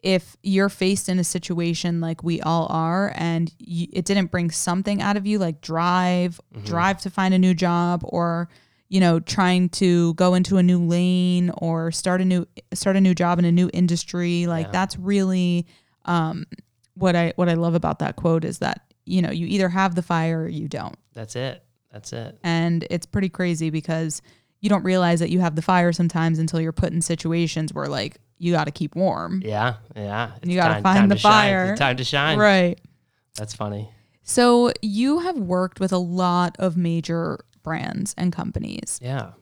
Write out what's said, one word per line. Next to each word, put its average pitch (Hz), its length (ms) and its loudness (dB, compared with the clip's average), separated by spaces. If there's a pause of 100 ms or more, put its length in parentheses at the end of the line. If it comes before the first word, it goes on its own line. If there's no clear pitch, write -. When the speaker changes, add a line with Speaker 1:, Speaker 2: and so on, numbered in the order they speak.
Speaker 1:
if 185 400 -2
you're 196 260 2
faced 196 400 -2
in 185 100 0
a 175 60 0
situation 170 760 -2
like 165 220 -4
we 170 180 -2
all 165 300 0
are 170 460 -2
and 165 440 -2
y-, 170 320 -6
it 180 120 -4
didn't 196 260 0
bring 170 200 -2
something 190 520 -2
out 202 140 0
of 196 100 -4
you, 214 120 0
like 165 220 -2
drive, 180 800 0 (140)
Speaker 2:
Mm-hmm. 107 100 -14
Speaker 1:
drive 175 380 0
to 190 80 -6
find 190 240 2
a 185 40 4
new 185 160 6
job 175 500 0
or, 170 440 -2 (400)
you 190 120 2
know, 170 200 4
trying 180 500 2
to 170 440 2
go 180 200 4
into 185 220 2
a 180 60 6
new 180 200 4
lane 180 760 2
or 165 340 -2
start 185 280 -2
a 185 40 2
new, 180 220 2 (260)
start 190 240 0
a 196 40 4
new 185 140 6
job 175 240 2
in 180 60 4
a 170 80 4
new 180 200 4
industry, 175 760 0
like 165 200 -2
Speaker 2:
Yeah. - 60 -10
Speaker 1:
that's 190 260 -2
really, 185 680 0 (400)
um, 165 400 -2 (480)
what 185 220 2
I, 170 200 0
what 175 120 2
I 165 60 2
love 165 200 0
about 165 240 0
that - 180 -4
quote 165 280 0
is - 140 -8
that, - 240 -4 (220)
you 185 180 0
know, 156 80 0
you 165 180 -6
either 190 200 0
have 185 260 0
the 175 80 -2
fire 165 420 -2
or 170 40 -6
you 160 200 -8
don't. - 280 -10 (180)
Speaker 2:
That's 110 220 -12
it. 131 260 -8 (300)
That's 107 220 -16
it. 113 280 -12
Speaker 1:
And 170 480 0
it's 170 160 -4
pretty 196 220 -2
crazy 165 400 -2
because 160 540 -4 (380)
you 208 100 -2
don't 196 140 2
realize 175 360 2
that 165 100 -2
you 180 100 2
have 165 160 0
the 165 60 -4
fire 175 300 2
sometimes 165 460 0
until 160 220 -2
you're 160 120 -2
put 170 200 -4
in 165 100 0
situations 160 720 -2
where, 143 140 -6
like, 131 300 -6 (200)
you 175 140 0
gotta 156 180 0
keep - 240 -6
warm. 180 500 -2
Speaker 2:
Yeah, 107 300 0 (220)
yeah. 107 440 -6
Speaker 1:
And 175 100 -4
you 180 80 2
Speaker 2:
It's 180 60 4
Speaker 1:
gotta 110 100 4
Speaker 2:
time, 104 80 -4
Speaker 1:
find 190 180 6
Speaker 2:
time 202 80 6
Speaker 1:
the 202 80 4
Speaker 2:
to - 40 -2
shine. 214 120 6
Speaker 1:
fire. 196 400 4
Speaker 2:
It's 220 80 -4
time 131 160 2
to 131 80 -4
shine. 151 340 0
Speaker 1:
Right. 190 420 4 (560)
Speaker 2:
That's 107 180 -10
funny. 104 360 -6 (320)
Speaker 1:
So 240 580 4
you 233 400 0
have 339 180 -4
worked 185 420 -4
with 190 120 -2
a 185 60 0
lot 180 600 0
of 175 180 0
major 165 640 -2 (220)
brands - 540 -6
and 180 160 -2
companies. - 680 -8
Speaker 2:
Yeah. 120 400 -8